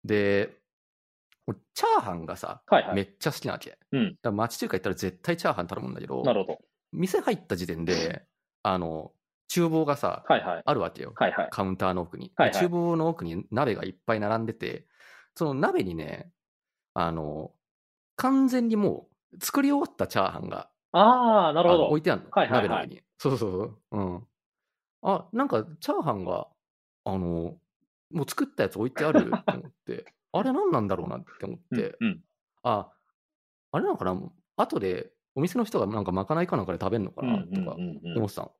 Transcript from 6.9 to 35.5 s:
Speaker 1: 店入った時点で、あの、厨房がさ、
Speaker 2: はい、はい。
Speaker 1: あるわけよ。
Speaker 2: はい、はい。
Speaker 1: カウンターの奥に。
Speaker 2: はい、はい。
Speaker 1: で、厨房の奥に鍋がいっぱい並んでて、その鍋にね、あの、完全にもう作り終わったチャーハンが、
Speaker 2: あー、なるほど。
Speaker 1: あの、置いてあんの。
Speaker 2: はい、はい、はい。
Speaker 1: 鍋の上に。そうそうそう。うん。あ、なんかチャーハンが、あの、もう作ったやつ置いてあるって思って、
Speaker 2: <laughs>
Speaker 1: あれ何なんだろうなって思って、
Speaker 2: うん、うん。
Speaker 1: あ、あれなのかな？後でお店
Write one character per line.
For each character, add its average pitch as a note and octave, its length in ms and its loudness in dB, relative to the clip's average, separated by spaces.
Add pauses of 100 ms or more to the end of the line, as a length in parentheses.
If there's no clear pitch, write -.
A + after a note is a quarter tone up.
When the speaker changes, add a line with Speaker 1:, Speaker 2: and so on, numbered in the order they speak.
Speaker 1:
店 F#3 280 0
入 A#3+ 140 0
っ - 120 -10
た G2 100 -4
時 F2 100 -6
点 E2+ 180 -6
で、 E2 400 -2 (380)
あ F#2+ 160 2
の、 D#2+ 340 -6 (360)
厨 E3+ 200 2
房 D#3+ 160 2
が C#3+ 120 0
さ、 - 320 -2
Speaker 2:
は B2 100 6
い、 A2+ 60 -2
は F2 140 -4
い。 - 60 -12
Speaker 1:
あ C#3+ 100 2
る A#2 60 0
わ E2+ 120 -2
け - 100 -14
よ。 - 140 -12
Speaker 2:
は G2 120 2
い、 - 40 -2
は - 120 -2
い。 - 60 -6
Speaker 1:
カ G#2 120 -4
ウ F#2+ 80 0
ン F#2 60 -2
タ F#2+ 140 0
ー - 40 -2
の F2+ 80 -2
奥 - 140 -10
に。 - 200 -14
Speaker 2:
は C#3 100 4
い、 G#2 40 2
は - 0 -
い。 - 20 -8
Speaker 1:
で、 G2 60 0
厨 F3+ 100 4
房 E3+ 280 0
の D#3+ 120 2
奥 E3 160 -4
に E2+ 260 -6
鍋 A#2 240 0
が F#2 100 -6
い F#2+ 60 -6
っ - 60 -18 (100)
ぱ A#2 80 2
い G#2+ 60 0
並 A2 220 0
ん A2 40 -4
で A2+ 80 -6
て、 - 320 -8 (480)
そ E3 120 -2
の C#3 80 -2
鍋 C4 280 0
に F3+ 120 -4
ね、 D#3+ 360 -10 (640)
あ E2+ 160 0
の、 D2+ 420 -6 (640)
完 C4+ 300 4
全 A#3+ 220 2
に A3 80 2
も F3+ 320 0 (240)
う - 120 -14
作 - 180 0
り C#4 80 4
終 C#4+ 100 2
わ - 120 -4
っ - 40 -20
た F#2 100 0
チ - 120 -2
ャ F#2+ 80 4
ー F2+ 40 0
ハ - 80 -10
ン - 100 -8
が、 - 220 -10 (220)
Speaker 2:
あ A3 580 8
ー、 D3 40 -2
な E3+ 80 4
る F3 80 8
ほ F3+ 60 10
ど。 D3+ 80 6
Speaker 1:
あ - 20 4
の、 - 40 0
置 D3+ 80 4
い D3+ 40 0
て E3 100 4
あ G#2 40 2
ん - 60 -6
の。 - 80 -20
Speaker 2:
は F3+ 140 4
い、 - 40 0
は B2+ 80 2
い、 - 40 6
は - 40 0
い。 F#2+ 40 0
Speaker 1:
鍋 G#2+ 60 0
の - 60 0
上 - 60 -6
に。 - 160 -16 (160)
そ C#3 120 0
う C3 80 0
そ A2 100 -2
う - 20 -2
そ F#2 140 -2
う。 A#2+ 140 -12 (120)
う G#2 100 -2
ん。 F#2 260 -4 (760)
あ、 G3 300 0
な B3+ 120 0
ん C#4 40 -2
か G#2+ 180 0 (140)
チ - 100 -6
ャ D4+ 60 0
ー A#3 60 -2
ハ C#3+ 100 0
ン F#2+ 120 -4
が、 F2 240 -4 (560)
あ F#2+ 140 -2
の、 E2+ 380 -2 (540)
も D#3+ 140 -4
う - 40 -8
作 - 160 -2
っ - 20 -2
た - 180 -4
や F#2+ 40 0
つ F#2 100 -6
置 A2+ 100 0
い - 20 -4
て D3 140 -4
あ D#3 80 4
る - 220 4
っ - 100 -8
て G3+ 80 0
思 - 160 -8
っ - 40 -20 (140)
て、 - 200 -10 (140)
Speaker 2:
<laughs> - 120 -18
Speaker 1:
あ F#3+ 100 0
れ C4 100 0
何 F#4 180 0
な B2+ 100 2
ん G2+ 80 -2
だ F#2+ 80 0
ろ - 80 -6
う - 40 -6
な - 100 -6
っ - 60 -14 (140)
て G2 60 -8
思 F#2+ 120 -10
っ - 20 -20 (160)
て、 - 260 -4
Speaker 2:
う A#2 40 0
ん、 - 20 0
う G2+ 60 2
ん。 E2 80 -10 (420)
Speaker 1:
あ、 G#2+ 280 0 (800)
あ D3 60 0
れ B3 60 0
な G4+ 60 0
の E4 60 0
か - 100 -6
な？ F#2 120 0 (380)
後 - 240 0
で - 300 -4 (240)
お C3+ 80 -2
店 F3+ 160 -2